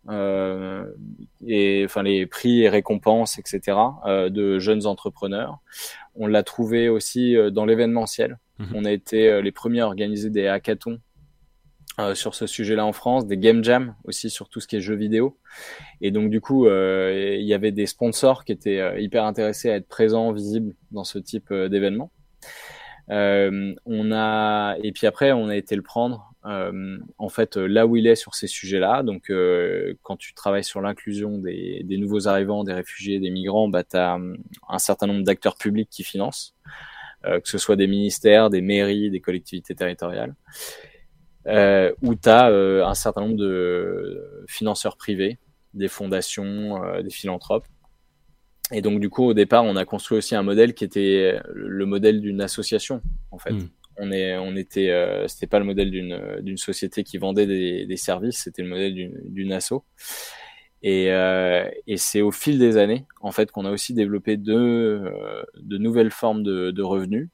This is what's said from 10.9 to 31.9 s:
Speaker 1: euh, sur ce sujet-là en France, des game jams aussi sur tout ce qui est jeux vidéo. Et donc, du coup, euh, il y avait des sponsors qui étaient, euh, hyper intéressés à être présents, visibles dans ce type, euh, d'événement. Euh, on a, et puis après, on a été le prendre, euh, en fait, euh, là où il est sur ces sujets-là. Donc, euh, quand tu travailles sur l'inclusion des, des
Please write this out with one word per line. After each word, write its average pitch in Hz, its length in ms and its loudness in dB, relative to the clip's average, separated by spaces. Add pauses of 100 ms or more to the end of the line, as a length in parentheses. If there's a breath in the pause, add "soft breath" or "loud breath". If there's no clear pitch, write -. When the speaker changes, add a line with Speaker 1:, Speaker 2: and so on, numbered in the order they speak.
Speaker 1:
euh, 101 140 -2
sur - 200 -6
ce 110 120 -6
sujet-là 107 400 -2
en 107 60 0
France, 123 340 0
des 101 100 -2
game 113 260 6
jams 120 320 2 (100)
aussi - 260 -8
sur - 180 -14
tout - 100 -12
ce - 80 -12
qui 110 100 -6
est 101 40 -2
jeux 104 160 -6
vidéo. 110 420 0 (640 loud breath)
Et 98 100 -2
donc, 107 200 0
du 110 100 0
coup, 135 260 4
euh, 95 720 2
il 104 80 -4
y 104 80 2
avait 101 180 0
des 101 140 0
sponsors 123 580 0
qui 113 80 -6
étaient, 98 280 -2
euh, 92 180 -2
hyper 107 260 0
intéressés 107 460 -2
à 104 60 0
être 95 120 -8
présents, 113 440 2
visibles 104 420 -4 (180)
dans 98 120 -8
ce - 140 -10
type, - 320 -10
euh, 95 180 -2
d'événement. 101 420 0 (1000 loud breath)
Euh, 98 640 2 (100)
on 110 280 -2
a, 107 720 0
et 107 100 -4
puis - 140 -2
après, 139 260 4
on 113 160 0
a 104 80 -2
été 101 200 -4
le 95 60 -4
prendre, 120 500 -4 (140)
euh, 95 500 -8 (220)
en 104 100 -8
fait, 110 300 -2
euh, 92 80 0
là 110 200 4
où 117 100 4
il 113 100 4
est 117 80 8
sur - 200 -4
ces - 120 -8
sujets-là. 98 560 0
Donc, 101 260 -6
euh, 90 760 0
quand - 140 -10
tu - 160 -20
travailles 98 320 -2
sur - 160 -8
l'inclusion 104 560 -6
des, 92 480 -8
des 95 140 -4